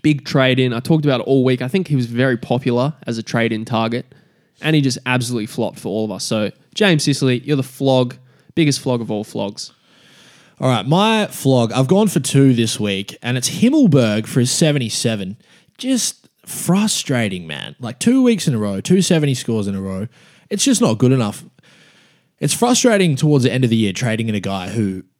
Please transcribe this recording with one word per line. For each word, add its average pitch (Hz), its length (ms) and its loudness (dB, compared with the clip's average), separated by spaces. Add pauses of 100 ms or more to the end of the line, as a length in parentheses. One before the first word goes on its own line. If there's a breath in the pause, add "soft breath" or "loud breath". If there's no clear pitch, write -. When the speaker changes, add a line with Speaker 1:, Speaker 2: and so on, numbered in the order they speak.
Speaker 1:
big 151 240 0
trade 131 340 2
in. 127 140 0
I 117 60 -4
talked 156 260 0
about 127 160 2
it - 60 -6
all 135 160 4
week. 127 180 2
I 127 60 -4
think 185 200 -2
he 147 80 0
was 123 120 0
very 120 300 0
popular 123 560 -2 (120)
as 113 140 -6
a 110 40 -10
trade 117 280 -2
in 110 140 -6
target. 113 400 -2 (560 soft breath)
And 160 140 0
he 151 60 4
just 127 240 0
absolutely 123 420 -2
flopped - 320 -6
for - 100 -8
all 110 160 -2
of 107 60 -8
us. 95 120 -8
So, 107 280 -2 (220)
James 180 300 2
Sicily, 131 360 0
you're 135 180 -2
the 135 60 -2
flog, 127 520 0 (400 soft breath)
biggest 147 240 2
flog 123 220 -2
of 110 100 -8
all 107 120 -4
flogs. 104 480 -10 (880 soft breath)
Speaker 2:
All 131 100 0
right, 110 160 0
my 208 420 2
flog, 123 440 2
I've 131 160 2
gone 196 200 4
for 165 120 0
two 139 340 4
this 113 260 0
week, 101 440 -4
and 120 140 -2
it's 123 120 -4
Himmelberg 147 760 4
for - 140 -2
his 123 100 0
seventy-seven. 113 840 -2 (400 soft breath)
Just - 500 -4 (180)
frustrating, 123 1000 -2
man. 67 320 -12
Like, 117 200 -12
two 262 220 2
weeks 233 260 2
in 151 60 0
a 113 60 -2
row, 101 220 -4
two 190 200 2
seventy 151 320 2
scores 110 340 -2
in 98 80 -4
a 95 60 -6
row. 95 260 -6 (420 soft breath)
It's 208 140 -4
just 262 180 2
not 120 180 2
good 127 120 4
enough. 117 320 -2 (960 soft breath)
It's - 140 -2
frustrating 220 600 2
towards 147 280 4
the 123 80 2
end 131 120 0
of 120 60 2
the 113 60 2
year 107 180 0
trading 113 360 -2
in 107 60 -2
a 101 40 -2
guy 95 300 -6
who 98 340 -4 (160)